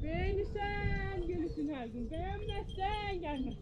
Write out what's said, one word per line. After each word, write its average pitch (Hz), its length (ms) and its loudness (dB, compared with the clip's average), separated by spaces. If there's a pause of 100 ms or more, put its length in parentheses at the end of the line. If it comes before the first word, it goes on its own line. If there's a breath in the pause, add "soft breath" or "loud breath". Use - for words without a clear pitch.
Beğenirsen 392 1200 2
gelirsin 311 460 0
her 254 120 -4
gün, 226 260 -6
beğenmezsen 403 1080 0
gelmez. 262 400 -2